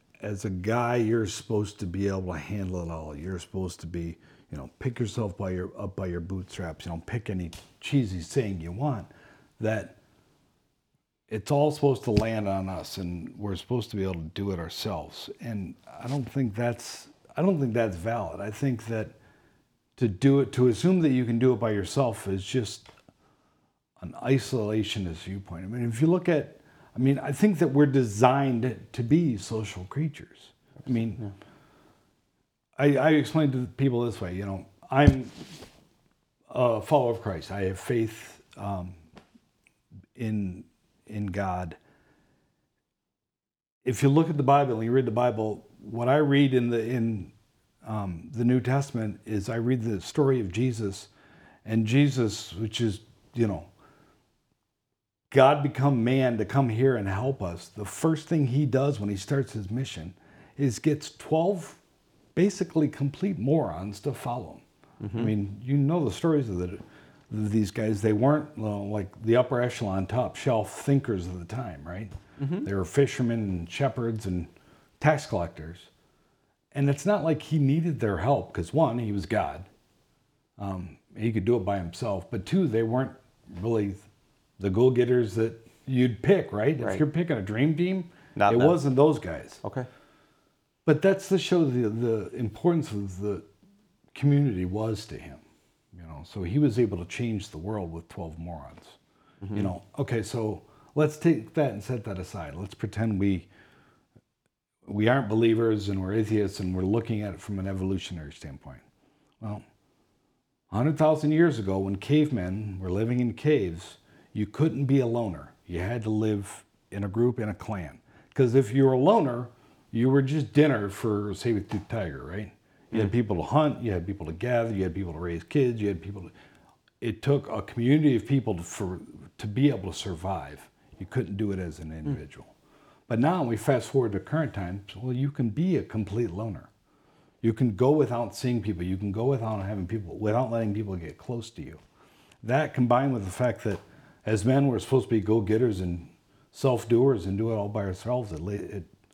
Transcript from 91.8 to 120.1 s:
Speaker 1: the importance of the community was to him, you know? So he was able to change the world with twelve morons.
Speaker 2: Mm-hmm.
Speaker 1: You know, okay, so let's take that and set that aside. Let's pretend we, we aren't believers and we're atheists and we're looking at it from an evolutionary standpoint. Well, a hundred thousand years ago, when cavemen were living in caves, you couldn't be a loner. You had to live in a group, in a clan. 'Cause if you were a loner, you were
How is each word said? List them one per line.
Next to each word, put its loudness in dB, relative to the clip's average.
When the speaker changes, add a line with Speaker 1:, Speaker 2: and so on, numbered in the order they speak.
Speaker 1:
the -2
importance 0
of -6
the -4
community 2
was -4
to -12
him, -18
you -20
know? -14
So -8
he 0
was 4
able 2
to -8
change -6
the -14
world -6
with -12
twelve -12
morons. -14
Speaker 2:
Mm-hmm. -6
Speaker 1:
You 0
know, -4
okay, -2
so -4
let's 2
take 2
that 2
and -10
set -6
that -8
aside. -10
Let's -10
pretend -2
we, 2
we 0
aren't 2
believers 2
and -2
we're -4
atheists 0
and -2
we're -2
looking 0
at -6
it -16
from -6
an -4
evolutionary -6
standpoint. -16
Well, -10
a -4
hundred 2
thousand 4
years 4
ago, 0
when -2
cavemen 0
were -6
living 0
in 0
caves, 0
you -2
couldn't 0
be 4
a 2
loner. -4
You -6
had -4
to -2
live -2
in -4
a -2
group, 2
in -4
a -4
clan. -10
'Cause 4
if 4
you 6
were 6
a 4
loner, 2
you 2
were 6